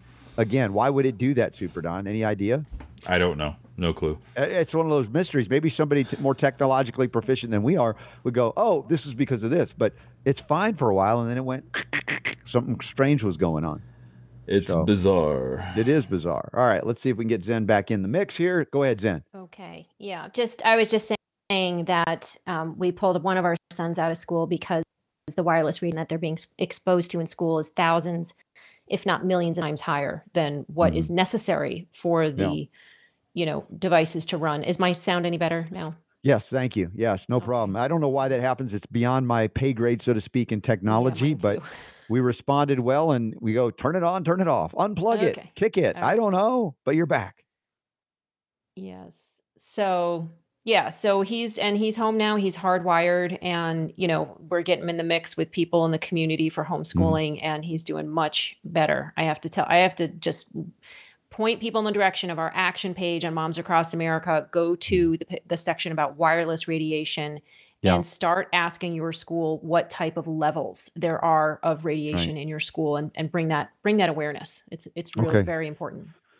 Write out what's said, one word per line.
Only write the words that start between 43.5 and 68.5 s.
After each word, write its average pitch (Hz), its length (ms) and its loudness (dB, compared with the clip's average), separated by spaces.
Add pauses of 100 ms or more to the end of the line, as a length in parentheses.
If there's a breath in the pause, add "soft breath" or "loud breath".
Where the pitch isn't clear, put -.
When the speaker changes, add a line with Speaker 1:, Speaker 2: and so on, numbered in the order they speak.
Speaker 1:
go, 120 180 2
"Turn 156 240 0
it 180 80 0
on, 175 200 0
turn 170 160 2
it 185 80 2
off, 98 260 0
unplug 208 500 0
it, 143 140 2
Speaker 3:
Okay. - 180 -18
Speaker 1:
kick 202 220 0
it." 131 180 4
Speaker 3:
All - 80 -6
Speaker 1:
I 113 60 2
Speaker 3:
right. 190 80 4
Speaker 1:
don't 208 160 2
know, 214 420 2 (100)
but 139 100 2
you're 160 120 2
back. 123 360 -2 (1300)
Speaker 3:
Yes. 185 480 -16 (360)
So 175 720 0 (340)
yeah, 202 280 2
so 196 300 2
he's, 220 360 -4
and 208 180 0
he's 220 200 0
home 220 220 0
now, 214 180 2
he's 196 220 0
hardwired, 175 840 2
and, 165 540 -2
you 180 120 -2
know, 156 300 -2 (100)
we're 170 140 0
getting 170 220 0
him 170 80 -4
in 170 60 -4
the 165 60 -2
mix 165 320 -2
with 165 140 -2
people 170 360 2
in 165 60 2
the 160 60 2
community 160 520 0
for 151 140 -4
Speaker 1:
Mm-hmm. 175 100 -6
Speaker 3:
homeschooling, 156 680 0
and 156 240 -4
he's 165 180 -4
doing 156 240 -6
much 156 560 -2
better. 151 540 0
I 156 60 0
have 156 180 -2
to 160 80 -6
tell, 170 180 -2
I 175 100 6
have 185 180 6
to 165 120 -2
just - 480 -8 (760 loud breath)
point 220 300 0
people 220 180 -2
in 214 60 0
the 214 60 0
direction 190 380 2
of 160 80 -4
our 160 160 -2
action 180 400 -2
page 175 320 -4
on 160 80 -2
Moms 160 240 -4
Across 170 380 2
America. 165 560 0
Go 170 240 2
to 170 380 2
Speaker 1:
Mm-hmm. 165 40 0
Speaker 3:
the - 80 -8
p-, - 220 -8
the 170 100 -2
section 165 340 -2
about 143 260 -2
wireless 165 500 2
radiation 156 720 -4 (420 soft breath)
Speaker 1:
Yeah. 135 140 6
Speaker 3:
and 170 100 2
start 180 480 0